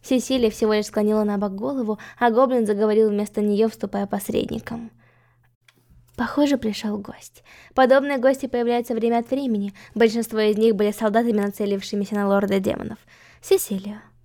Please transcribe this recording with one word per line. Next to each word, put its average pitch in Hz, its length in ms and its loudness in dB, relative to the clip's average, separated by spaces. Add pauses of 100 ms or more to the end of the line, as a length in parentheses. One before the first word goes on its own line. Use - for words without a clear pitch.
Сесилия 254 480 0
всего 214 260 0
лишь 208 120 -2
склонила 214 380 0
на 208 140 -2
бок 196 180 -4
голову, 220 420 -4 (220)
а 240 100 4
гоблин 240 340 2
заговорил 214 460 2
вместо 208 300 -2
нее, 208 280 2
вступая 202 380 -6
посредником. 226 880 -6 (1200)
Похоже, 285 420 0
пришел 214 420 -4
гость. - 440 -16 (320)
Подобные 269 440 4
гости 269 280 2
появляются 240 480 -2
время 233 240 0
от 233 120 -4
времени. 220 440 -2 (220)
Большинство 226 420 2
из 214 180 2
них 220 200 4
были 208 160 0
солдатами, 220 480 2
нацелившимися 202 760 -4
на 202 140 0
лорда 196 320 2
демонов. - 380 -4 (440)
Сесилию. 208 580 -2 (240)